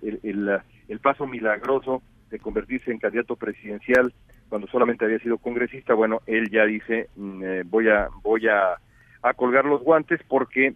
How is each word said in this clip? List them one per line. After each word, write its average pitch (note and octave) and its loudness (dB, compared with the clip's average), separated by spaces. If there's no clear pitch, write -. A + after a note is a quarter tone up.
el, G#2 -6
el, G2+ -2
el A2 -10
paso C#3 0
milagroso B2+ -2
de A2 -12
convertirse A2+ -6
en A2 -6
candidato A2+ -4
presidencial A2 0
cuando G2+ -6
solamente A#2+ 0
había A2 2
sido A#2 -2
congresista. A#2+ -4
Bueno, A2 2
él A2+ 0
ya A2 4
dice, A2 -2
mm, G2 -12
eh, F#2 -4
voy A2 2
a, G#2 2
voy A2+ 0
a, F#2+ 2
a B2 2
colgar B2+ 2
los C#3+ 0
guantes D#3 2
porque C3 0